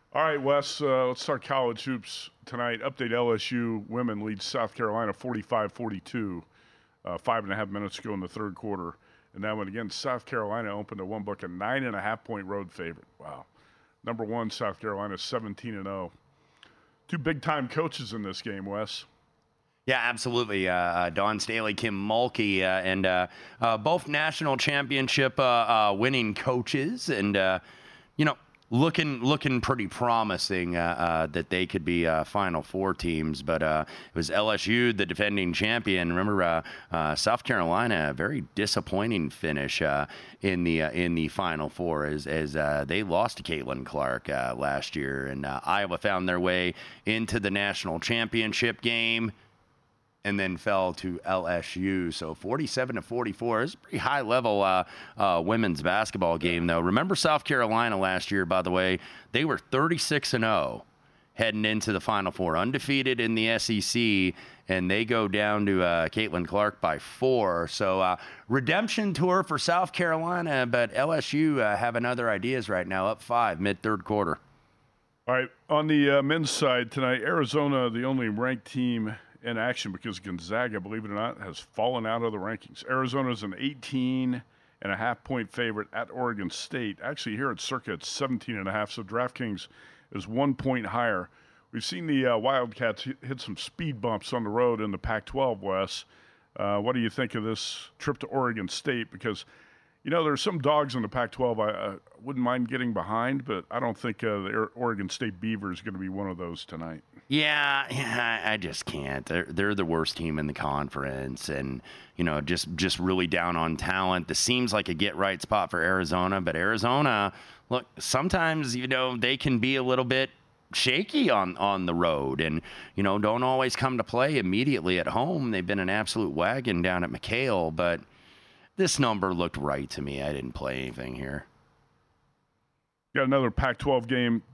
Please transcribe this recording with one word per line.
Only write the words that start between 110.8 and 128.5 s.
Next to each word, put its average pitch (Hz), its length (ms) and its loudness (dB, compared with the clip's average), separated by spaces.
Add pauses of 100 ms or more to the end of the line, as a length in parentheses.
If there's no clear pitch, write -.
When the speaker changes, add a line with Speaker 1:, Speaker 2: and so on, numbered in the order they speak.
Speaker 2:
and, 67 320 -4 (360)
you 90 60 -2
know, 76 200 2
just, 82 340 -2
just 90 220 0
really 92 280 2
down 85 300 0
on 82 220 0
talent. 92 500 0
This - 100 -2
seems 123 360 2
like 98 160 0
a 85 40 -2
get-right 95 460 0
spot 101 300 0
for 87 100 0
Arizona, 92 640 2
but 82 120 0
Arizona, 110 800 2 (380)
look, 123 160 -2 (120)
sometimes, 156 800 0
you 127 100 -4
know, 127 300 0
they 123 220 2
can 131 200 2
be 131 180 2
a 131 60 2
little 127 220 4
bit 131 240 2 (460)
shaky 180 560 2
on, 95 260 2
on 95 300 2
the 85 80 2
road, 73 480 2
and, 80 180 0 (340)
you 98 80 0
know, 101 160 2
don't 107 240 2
always 131 320 2
come 127 220 0
to 113 80 0
play 139 320 2
immediately 95 640 2
at 85 80 0
home. 139 440 0
They've 92 160 -2
been 101 120 0
an 92 100 0
absolute 101 460 0
wagon 98 480 2
down 90 220 2
at 71 60 -2
McKale, 101 640 0
but 85 260 0 (760)